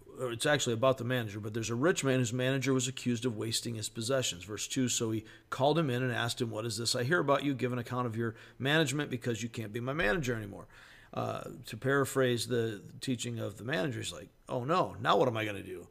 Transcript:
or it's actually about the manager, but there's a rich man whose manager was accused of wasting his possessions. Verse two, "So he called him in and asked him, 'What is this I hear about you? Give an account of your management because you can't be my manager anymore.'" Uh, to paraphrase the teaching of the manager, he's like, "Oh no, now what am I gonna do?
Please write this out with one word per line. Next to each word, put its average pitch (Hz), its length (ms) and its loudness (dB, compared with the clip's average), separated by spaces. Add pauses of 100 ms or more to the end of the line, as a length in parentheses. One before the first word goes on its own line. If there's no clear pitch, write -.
(200)
or 123 120 -2
it's 113 160 -2
actually 139 260 4
about 123 240 4
the 120 60 -6
manager, 113 360 -2
but 107 140 -6
there's 113 160 -2
a 117 60 0
rich 170 280 2
man 131 160 4
whose 117 140 2
manager 131 400 2
was 131 140 2
accused 120 380 -2
of 113 120 0
wasting 113 380 -2
his 107 120 -6
possessions. 117 560 -2
Verse 101 240 -8
two, 127 220 2
"So 113 220 0
he 110 120 -2 (280)
called 147 260 4
him 160 140 2
in 123 100 0
and 127 100 0
asked 113 300 -2
him, 117 80 -2
'What 107 160 -4
is 110 120 -4
this 113 180 2
I 123 80 0
hear 170 160 4
about 139 240 4
you? 143 100 2
Give 123 200 0
an 123 60 -2
account 123 280 -2
of 107 80 -4
your 113 200 -2 (240)
management 147 520 2
because 117 320 -2
you 117 60 -4
can't 110 240 -8
be 117 60 -4
my 127 140 -4
manager 165 420 2
anymore.'" 98 320 -10 (460)
Uh, 117 300 -4 (220)
to - 120 -10
paraphrase 131 680 2
the 113 340 0 (200)
teaching 120 360 -4
of 110 200 -6
the 104 80 -10
manager, 143 340 -2
he's 101 140 -6
like, - 160 -14 (200)
"Oh 127 140 -2
no, 135 380 2
now 160 160 4
what 151 100 6
am 110 100 0
I 110 80 0
gonna 101 160 -4
do? 90 300 -12